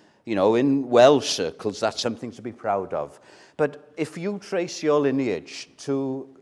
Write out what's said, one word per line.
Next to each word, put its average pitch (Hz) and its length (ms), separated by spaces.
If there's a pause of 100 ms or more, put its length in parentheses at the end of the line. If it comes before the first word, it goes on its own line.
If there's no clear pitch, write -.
(240)
you 117 100
know, 98 200
in 135 340
Welsh 127 420
circles, 92 500
that's 110 200
something 117 320
to 107 100
be 117 100
proud 98 420
of. 73 240 (380)
But - 400
if 156 200
you 202 220
trace 185 440
your 151 180
lineage 131 680 (100)
to 135 500 (140)